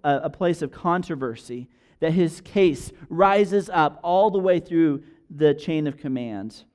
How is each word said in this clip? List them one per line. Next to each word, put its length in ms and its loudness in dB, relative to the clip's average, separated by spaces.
a, 200 0
a 80 -4
place 320 0
of 80 -6
controversy 960 -6
that 140 0
his 280 0
case 500 0
rises 600 2
up 320 0
all 300 2
the 80 0
way 200 2
through 440 0
the 240 2
chain 320 -4
of 120 -6
command. 680 -8